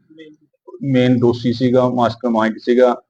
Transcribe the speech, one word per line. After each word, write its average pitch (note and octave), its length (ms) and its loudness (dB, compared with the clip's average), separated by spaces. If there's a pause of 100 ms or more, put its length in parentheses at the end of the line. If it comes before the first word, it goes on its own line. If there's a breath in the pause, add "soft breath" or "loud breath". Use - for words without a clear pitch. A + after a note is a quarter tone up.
(800)
ਮੇਨ B2+ 360 2
ਦੋਸ਼ੀ A#2+ 360 0
ਸੀਗਾ, B2 360 0
ਮਾਸਟਰਮਾਈਂਡ A2+ 680 -2
ਸੀਗਾ। B2 520 2